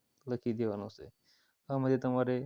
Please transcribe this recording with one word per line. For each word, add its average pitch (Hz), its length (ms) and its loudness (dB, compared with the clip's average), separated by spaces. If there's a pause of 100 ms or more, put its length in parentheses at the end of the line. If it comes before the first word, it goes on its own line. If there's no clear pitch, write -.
(260)
લખી 120 280 -2
દેવાનું 107 360 -2
છે. - 160 -18 (640)
આ 135 80 0
માહિતી 131 260 2
તમારે 127 320 2 (100)